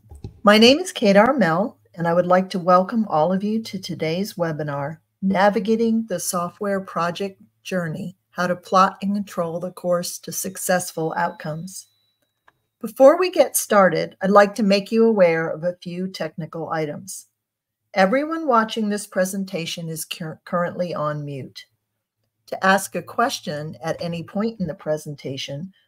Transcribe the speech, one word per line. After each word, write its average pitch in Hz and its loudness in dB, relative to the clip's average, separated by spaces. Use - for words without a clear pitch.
My 208 8
name 247 8
is 370 -6
Kate 196 4
Armel, 214 4
and 170 -2
I 170 2
would 175 2
like 190 2
to 196 -6
welcome 185 2
all 156 2
of 190 0
you 220 -2
to 208 -12
today's 170 -6
webinar, 151 -6
Navigating 226 2
the 175 -4
Software 185 -4
Project 185 -6
Journey, 170 -6
How 180 -4
to 175 -2
Plot 190 4
and 196 -2
Control 170 -6
the 185 -8
Course 180 -4
to - -14
Successful 180 -4
Outcomes. 175 -8
Before 269 8
we 370 0
get 330 2
started, 160 2
I'd 190 0
like 104 6
to 233 -2
make 196 2
you 226 4
aware 170 4
of 156 -6
a 180 -4
few 180 -8
technical 160 -10
items. 156 -8
Everyone 294 0
watching 220 0
this 208 -4
presentation 185 -4
is 160 -8
cur-, - -12
currently 175 -4
on 147 -4
mute. 139 -12
To - -4
ask 190 2
a 170 -6
question 160 -4
at 165 -6
any 170 -6
point 220 -4
in 180 -4
the 143 -8
presentation, 147 -8